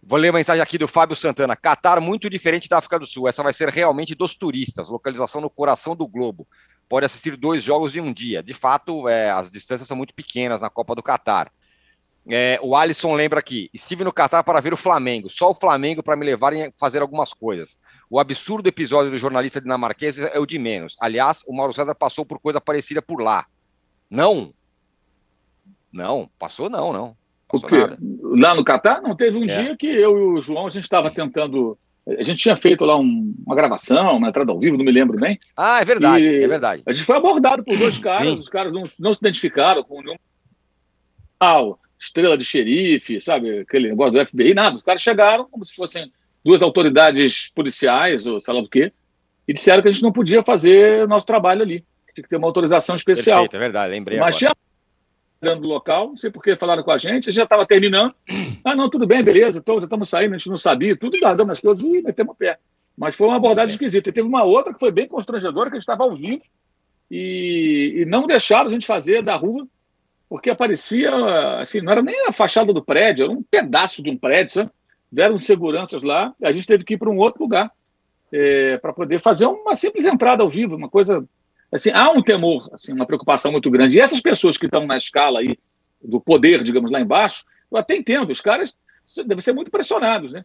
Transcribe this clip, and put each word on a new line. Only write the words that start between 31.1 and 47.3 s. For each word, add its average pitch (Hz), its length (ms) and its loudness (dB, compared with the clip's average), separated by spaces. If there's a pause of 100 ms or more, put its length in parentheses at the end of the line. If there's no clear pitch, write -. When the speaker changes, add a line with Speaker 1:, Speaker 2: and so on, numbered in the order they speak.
Speaker 2:
tentando, 135 680 -4 (300)
a - 160 -4
gente 151 180 -4
tinha 220 140 4
feito 160 300 2
lá 151 120 4
um, 117 360 0 (120)
uma 139 100 -4
gravação, 147 600 2
uma 117 140 0
entrada 135 220 -2
ao 87 80 -4
vivo, 143 180 2
não 135 80 0
me 131 80 4
lembro 123 260 4
bem. 185 180 -2 (200)
Speaker 1:
Ah, 226 240 2
é 185 40 0
verdade, 160 380 4
Speaker 2:
E 147 200 4
Speaker 1:
é 135 40 2
verdade. 123 380 -2
Speaker 2:
a 123 80 -2
gente 151 120 -6
foi 254 120 4
abordado 277 480 2
por 214 120 -2
dois 220 180 0
Speaker 1:
<clears throat> 127 40 -10
Sim. - 20 -18
Speaker 2:
caras, 180 380 -2
os 151 100 -18
caras 190 240 -6
não, 185 100 -8 (140)
não 196 160 0
se 202 60 -6
identificaram 170 640 0
com 143 180 -16
nenhum. 147 160 -14 (1200)
Ah, 165 220 6 (380)
estrela 165 380 0
de 127 80 -4
xerife, 131 760 0
sabe? 117 380 -2
Aquele 120 300 0
negócio 117 240 0
do 127 60 6
F - 160 -2
B 123 160 4
I, - 20 6
nada. 196 240 2
Os - 60 -18
caras 180 180 0
chegaram 220 480 4
como 208 160 -16
se - 100 -20
fossem 165 360 -12 (320)
duas 165 180 6
autoridades 151 920 4